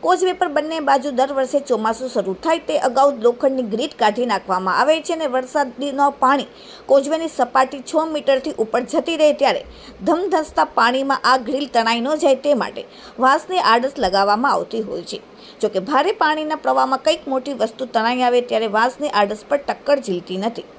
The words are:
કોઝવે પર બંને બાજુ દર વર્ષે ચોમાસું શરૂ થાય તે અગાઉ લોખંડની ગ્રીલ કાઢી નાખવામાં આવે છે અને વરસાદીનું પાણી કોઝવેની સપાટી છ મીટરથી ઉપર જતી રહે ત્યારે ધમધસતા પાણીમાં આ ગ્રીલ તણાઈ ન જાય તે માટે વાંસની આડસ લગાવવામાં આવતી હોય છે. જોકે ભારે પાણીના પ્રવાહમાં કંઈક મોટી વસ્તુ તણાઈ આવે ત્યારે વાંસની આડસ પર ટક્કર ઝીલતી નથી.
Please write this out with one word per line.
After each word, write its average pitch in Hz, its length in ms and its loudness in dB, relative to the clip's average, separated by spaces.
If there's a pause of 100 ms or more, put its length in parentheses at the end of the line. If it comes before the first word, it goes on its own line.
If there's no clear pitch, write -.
કોઝવે 359 320 2
પર 359 140 -2
બંને 311 320 -2
બાજુ 277 320 0
દર 262 220 0
વર્ષે 269 260 0
ચોમાસું 226 500 -2
શરૂ 190 240 -2
થાય 330 260 -2
તે 320 180 -4
અગાઉ 269 440 2
લોખંડની 254 420 2
ગ્રીલ 226 360 -4
કાઢી 226 260 0
નાખવામાં 190 540 -2
આવે 294 220 4
છે 339 120 -4
અને 320 140 -4
વરસાદીનું 269 920 -2
પાણી 262 280 2 (380)
કોઝવેની 294 420 2
સપાટી 262 520 0
છ - 160 -8 (180)
મીટરથી 277 440 0
ઉપર 226 240 0
જતી - 360 -2
રહે 302 160 6
ત્યારે 277 300 0 (400)
ધમધસતા 320 600 0
પાણીમાં 262 580 0
આ 254 140 4
ગ્રીલ 254 300 -4
તણાઈ 233 340 0
ન 247 140 -2
જાય 302 200 4
તે 285 180 0
માટે 190 300 -4 (360)
વાંસની 294 400 2
આડસ 240 380 2
લગાવવામાં 202 540 2
આવતી 220 300 -2
હોય 196 220 -8
છે. - 180 -12 (400)
જોકે 214 180 0
ભારે 302 320 0
પાણીના 311 440 -2
પ્રવાહમાં 262 440 0
કંઈક 330 280 0
મોટી 262 260 -4
વસ્તુ - 320 -4
તણાઈ 240 360 -2
આવે 247 200 4
ત્યારે 226 260 -2
વાંસની 247 420 0
આડસ 208 400 0
પર 285 80 0
ટક્કર 285 420 -2
ઝીલતી 185 380 -6
નથી. 226 300 -6 (100)